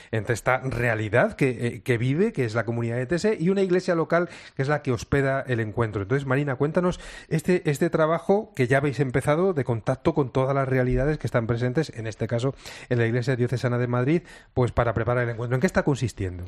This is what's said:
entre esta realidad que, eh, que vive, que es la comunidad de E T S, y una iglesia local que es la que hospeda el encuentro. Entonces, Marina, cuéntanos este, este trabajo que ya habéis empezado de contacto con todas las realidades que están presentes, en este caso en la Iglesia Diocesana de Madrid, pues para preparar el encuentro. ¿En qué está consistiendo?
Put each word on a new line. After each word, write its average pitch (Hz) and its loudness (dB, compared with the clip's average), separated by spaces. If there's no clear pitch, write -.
entre 110 -2
esta 127 0
realidad 120 0
que, 120 0
eh, 117 -6
que 120 0
vive, 147 0
que 131 -2
es 107 -4
la 117 0
comunidad 117 -2
de 123 -2
E 127 -4
T 175 0
S, 208 0
y 165 0
una 196 2
iglesia 180 2
local 165 0
que 139 -4
es 135 -2
la 147 0
que 131 -2
hospeda 135 0
el 123 -2
encuentro. 107 -2
Entonces, 135 0
Marina, 135 0
cuéntanos 175 0
este, 170 0
este 156 0
trabajo 165 2
que 127 2
ya 131 4
habéis 139 0
empezado 131 0
de 135 0
contacto 127 0
con 139 0
todas 135 0
las 135 0
realidades 131 2
que - -6
están 113 0
presentes, 123 0
en 110 -8
este 110 -4
caso 123 -2
en 120 2
la 117 4
Iglesia 123 0
Diocesana 120 0
de 123 0
Madrid, 123 0
pues 123 2
para 117 0
preparar 120 0
el 117 -2
encuentro. 117 -2
¿En 127 0
qué 185 4
está 185 0
consistiendo? 95 -2